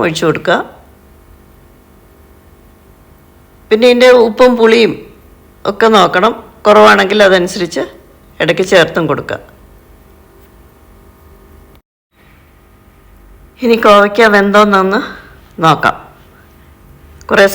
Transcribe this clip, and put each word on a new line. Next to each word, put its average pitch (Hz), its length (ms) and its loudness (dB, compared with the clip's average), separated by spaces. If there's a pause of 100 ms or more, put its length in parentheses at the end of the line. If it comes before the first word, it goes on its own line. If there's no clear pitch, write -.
ഒഴിച്ചു 165 240 -6
കൊടുക്കുക. 156 300 -4 (3000)
പിന്നെ 226 220 0
ഇതിൻ്റെ 247 180 2 (180)
ഉപ്പും 254 320 2
പുളിയും 226 320 2 (800)
ഒക്കെ 214 180 -2 (100)
നോക്കണം, 185 360 0 (320)
കുറവാണെങ്കിൽ 208 640 2
അതനുസരിച്ച് 185 560 -4 (580)
ഇടയ്ക്ക് 165 300 -2
ചേർത്തും 170 380 0
കൊടുക്കുക. - 300 -8 (4000)
ഇനി 233 120 0 (100)
കോവയ്ക്ക 208 500 2
വെന്തോന്നൊന്ന് 202 640 0 (640)
നോക്കാം, 151 320 0 (1300)
കുറേ 202 260 2